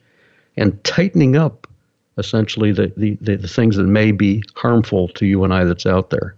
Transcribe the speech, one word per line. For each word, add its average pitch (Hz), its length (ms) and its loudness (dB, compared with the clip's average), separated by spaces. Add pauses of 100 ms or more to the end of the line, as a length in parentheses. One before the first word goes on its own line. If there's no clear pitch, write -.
(560)
and 101 280 -2
tightening 165 520 2
up 156 300 -2 (500)
essentially 107 560 -2
the, 98 240 -2
the, 104 240 -2
the, 101 160 -2
the 95 100 -8
things 113 300 0
that 95 80 2
may 107 260 2
be 104 320 0 (140)
harmful 117 500 0
to - 180 -6
you 95 200 2
and 92 100 0
I 92 80 2
that's 87 240 -2
out 92 240 0
there. - 280 -4